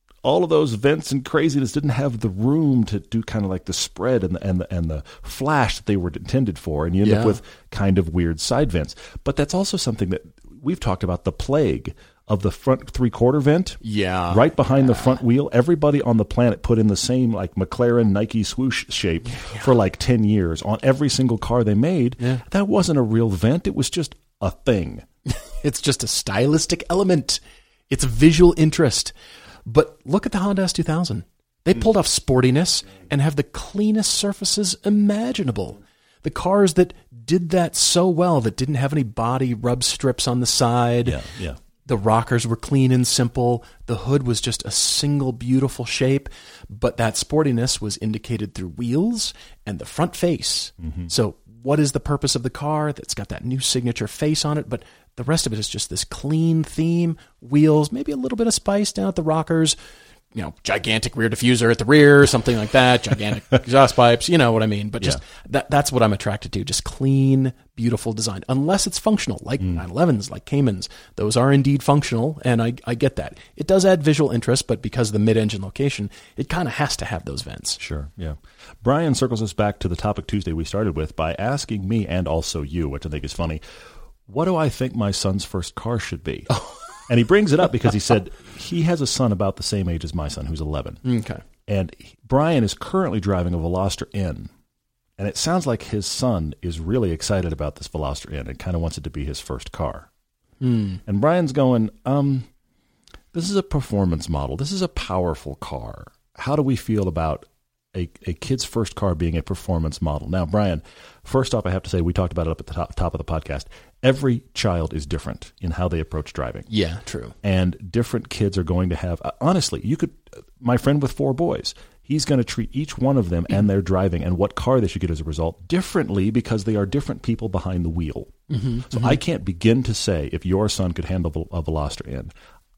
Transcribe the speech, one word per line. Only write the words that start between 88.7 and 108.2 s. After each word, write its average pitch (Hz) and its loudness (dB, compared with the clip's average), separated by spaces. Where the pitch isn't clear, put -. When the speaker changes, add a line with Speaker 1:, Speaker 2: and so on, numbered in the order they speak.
Speaker 1:
has 165 2
a 131 0
son 120 2
about 98 -2
the - -10
same 95 -2
age 82 -4
as 78 -6
my 76 -4
son, 73 -10
who's 76 -6
eleven. 73 -6
Speaker 2:
Okay. 120 -2
Speaker 1:
And 95 -2
he, - -20
Brian 147 2
is 98 0
currently 175 -2
driving 90 0
a 85 -2
Veloster 90 -2
N. 92 -6
And 98 -4
it - -6
sounds 165 -2
like 117 0
his 104 -4
son 90 -2
is 82 -6
really 95 0
excited 87 -2
about 73 -6
this - -16
Veloster 73 -8
N 69 -10
and 65 -12
kinda 87 -4
wants 82 -4
it 73 -12
to - -8
be 71 -8
his 69 -8
first - -10
car. - -8
Speaker 2:
Hmm. 110 0
Speaker 1:
And 101 0
Brian's 156 2
going, 127 2
um, 139 0
"This 170 -4
is 202 -2
a 185 0
performance 95 -2
model. 69 -2
This 143 -4
is 190 -4
a 180 -2
powerful 87 -4
car. - -12
How 139 -4
do 151 2
we 131 2
feel 104 -2
about 80 -4
a, 87 -6